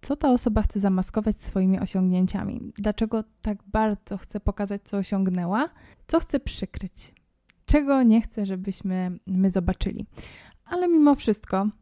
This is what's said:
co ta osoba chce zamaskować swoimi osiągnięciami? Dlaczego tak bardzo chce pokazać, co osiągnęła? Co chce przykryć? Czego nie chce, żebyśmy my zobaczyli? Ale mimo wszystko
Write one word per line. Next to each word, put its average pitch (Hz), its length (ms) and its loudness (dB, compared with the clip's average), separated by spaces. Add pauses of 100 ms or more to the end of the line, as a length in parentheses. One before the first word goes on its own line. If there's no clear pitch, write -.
co 294 160 -2
ta 294 140 2
osoba 220 320 2
chce - 180 0
zamaskować 202 600 0
swoimi 190 380 0
osiągnięciami? 185 960 -2
Dlaczego 220 480 -2 (180)
tak 208 240 -4
bardzo 208 520 -2
chce - 220 -10
pokazać, 202 440 -4
co - 120 -8
osiągnęła? 190 720 0 (380)
Co 330 140 2
chce 277 200 -4
przykryć? - 760 -12 (520)
Czego 277 360 4
nie 226 180 6
chce, 220 260 -6
żebyśmy 185 800 -6
my 190 240 2
zobaczyli? - 560 -2 (580)
Ale 359 240 -2
mimo 302 260 6
wszystko 208 540 -2 (140)